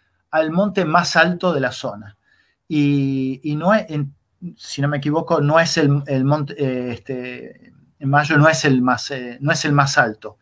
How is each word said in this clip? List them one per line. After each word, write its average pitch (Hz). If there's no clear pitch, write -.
al 156
monte 190
más 165
alto 175
de 143
la 131
zona. 107
Y, 135
y 151
no 165
es, 214
en, 147
si -
no 143
me 147
equivoco, 151
no 147
es 170
el, 143
el 131
monte, 143
eh, 127
este, 123
en 139
Mayo 147
no 147
es 156
el 131
más, 127
eh, 123
no 147
es 160
el 156
más 139
alto. 113